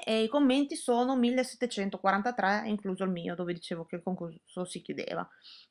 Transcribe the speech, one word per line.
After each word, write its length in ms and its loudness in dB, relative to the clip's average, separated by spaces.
e 200 2
i 40 2
commenti 480 4
sono 400 2
millesettecentoquarantatré, 1500 0
incluso 380 -2
il 60 0
mio, 240 -4
dove 200 -4
dicevo 320 -8
che 100 -10
il 60 -8
concorso 600 -6
si 180 -12
chiudeva. 440 -6